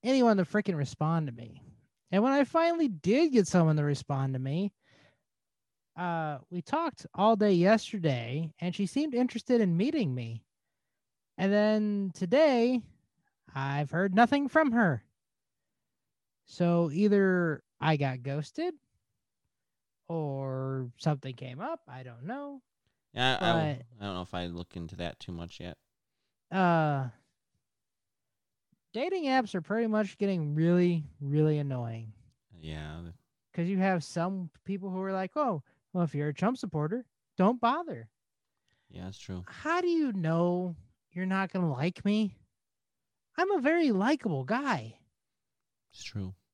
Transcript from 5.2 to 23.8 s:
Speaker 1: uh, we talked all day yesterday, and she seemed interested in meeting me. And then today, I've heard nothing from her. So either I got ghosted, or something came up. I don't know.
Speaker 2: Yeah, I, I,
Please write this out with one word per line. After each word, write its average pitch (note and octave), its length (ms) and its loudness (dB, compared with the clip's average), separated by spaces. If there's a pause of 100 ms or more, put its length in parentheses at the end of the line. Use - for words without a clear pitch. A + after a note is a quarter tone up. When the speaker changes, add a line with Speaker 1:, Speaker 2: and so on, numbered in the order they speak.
Speaker 1:
uh, E3 420 -4 (100)
we F3 120 -8
talked D#4+ 520 -4
all A3 220 4
day G#3 180 4
yesterday, E3 1040 2
and F3 160 -4
she G3+ 100 -2
seemed C#4+ 280 -2
interested A#3+ 480 0
in F3 160 2
meeting A3+ 360 0
me. A#2 300 -8 (920)
And G3 140 2
then G#3 600 2
today, B3 680 4 (720)
I've C#3 360 -2
heard F#3 220 0
nothing C4+ 360 4
from D#4 220 4
her. F#3+ 320 2 (1400)
So E3+ 460 2
either F#3 720 2 (160)
I D#3 180 2
got C3 260 -2
ghosted, D#3 500 -6 (1300)
or C3+ 880 -6
something C#3 380 -2
came B2+ 260 -14
up. D#4+ 260 -10
I B2+ 160 -16
don't A#2+ 220 -16
know. C#4 360 -12 (520)
Speaker 2:
Yeah, B2+ 260 0
I, G#2+ 100 0
I, - 20 2 (480)